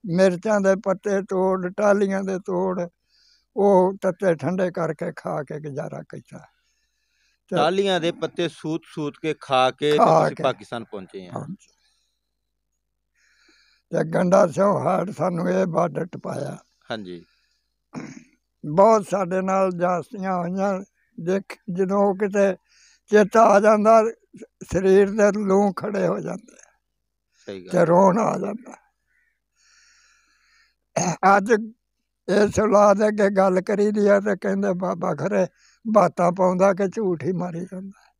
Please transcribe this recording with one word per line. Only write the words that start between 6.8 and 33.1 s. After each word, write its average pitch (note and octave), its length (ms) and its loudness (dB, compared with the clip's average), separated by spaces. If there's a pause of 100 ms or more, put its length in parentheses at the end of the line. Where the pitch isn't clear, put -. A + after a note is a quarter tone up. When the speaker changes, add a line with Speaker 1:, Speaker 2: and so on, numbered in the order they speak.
Speaker 1:
ਤੇ F#3+ 60 -4
Speaker 2:
ਟਾਹਲੀਆਂ F#3 440 0
ਦੇ E3+ 120 -2
ਪੱਤੇ D#3+ 360 -6
ਸੂਤ D#3+ 340 -8 (120)
ਸੂਤ D3+ 280 -8
ਕੇ D#3 180 -4
ਖਾ C3 300 2
ਕੇ D3 220 -2
ਤੇ D3+ 60 2
Speaker 1:
ਖਾ D#3+ 240 6
Speaker 2:
ਤੁਸੀਂ D#3 140 -2
Speaker 1:
ਕੇ। D#3 60 -10
Speaker 2:
ਪਾਕਿਸਤਾਨ B2 420 -6
ਪਹੁੰਚੇ F#2+ 420 -16
ਆ। F2 120 -18
Speaker 1:
ਹਾਂਜੀ। - 340 -14 (2250)
ਤੇ E3 200 -4
ਗੰਡਾ F3+ 360 4
ਸਿਉਂ E3+ 340 0
ਹਾੜ F3 300 -2
ਸਾਨੂੰ F3 400 -4
ਇਹ F#3+ 160 0
ਬਾਰਡਰ E3 380 -4
ਟਪਾਇਆ। C3+ 540 -10 (320)
Speaker 2:
ਹਾਂਜੀ। F2+ 340 -12 (1400)
Speaker 1:
ਬਹੁਤ G3 440 4
ਸਾਡੇ F#3 300 -2
ਨਾਲ F#3+ 300 0
ਜਾਸਤੀਆਂ F3+ 640 -4
ਹੋਈਆਂ। F#3+ 500 -4 (360)
ਦੇਖ, F#3+ 380 -6 (140)
ਜਦੋਂ F#3+ 260 -2
ਉਹ G3+ 160 2
ਕਿਤੇ G3 420 0 (540)
ਚੇਤਾ G#3 320 6
ਆ G3+ 180 6
ਜਾਂਦਾ, G#3+ 440 6 (380)
ਸਰੀਰ F#3+ 680 2
ਦੇ G#3 340 0
ਲੂੰ G3 300 2
ਖੜੇ G3 320 -4
ਹੋ F#3+ 140 -2
ਜਾਂਦੇ - 360 -12
ਆ। - 160 -20 (760)
Speaker 2:
ਸਹੀ G2 160 -14
ਗੱਲ। F3+ 100 -18
Speaker 1:
ਤੇ F3 120 2
ਰੋਣ F3+ 340 4
ਆ D#3+ 200 -2
ਜਾਂਦਾ। - 380 -10 (2500)
ਅੱਜ G3+ 160 2 (760)
ਇਸ G3+ 320 2
ਔਲਾਦ G#3 460 4
ਅੱਗੇ G#3 240 2